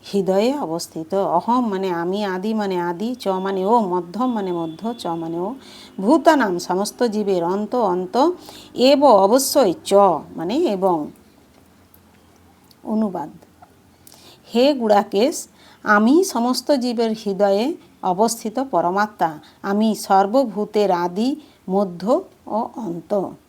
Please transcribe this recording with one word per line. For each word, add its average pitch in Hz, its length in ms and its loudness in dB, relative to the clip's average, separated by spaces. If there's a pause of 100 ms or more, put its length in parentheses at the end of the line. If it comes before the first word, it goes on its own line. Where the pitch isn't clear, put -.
(140)
হৃদয়ে 202 460 0
অবস্থিত। 165 560 -8
অহম 196 520 0
মানে 190 220 -4
আমি, 180 360 -4
আদি 190 280 -4
মানে 196 280 -2
আদি, 175 340 -4
চ 240 120 -8
মানে 190 380 -4
ও, 233 140 4
মধ্যম 180 460 -4
মানে 208 260 -4
মধ্য, 170 420 -6
চ 233 140 -10
মানে 165 320 -6
ও। 202 160 -6 (460)
ভূতানাম 254 580 2
সমস্ত 190 440 -4
জীবের, 202 400 -2
অন্ত 202 320 -4
অন্ত, 220 560 0 (420)
এব 269 300 4
অবশ্যই, 233 720 6 (120)
চ - 80 -2 (420)
মানে 175 220 -4
এবং। 190 500 0 (1800)
অনুবাদ। 196 460 -4 (1300)
হে 262 180 4
গুড়াকেশ, 214 760 0 (360)
আমি 220 400 4
সমস্ত 247 480 -2
জীবের 233 400 0 (140)
হৃদয়ে 202 500 0 (280)
অবস্থিত 220 560 -2
পরমাত্মা, 185 800 -2 (220)
আমি 208 340 0
সর্বভূতের 208 960 0
আদি, 180 440 -2 (340)
মধ্য 196 540 -2 (240)
ও 220 280 -4
অন্ত। 185 540 -6 (200)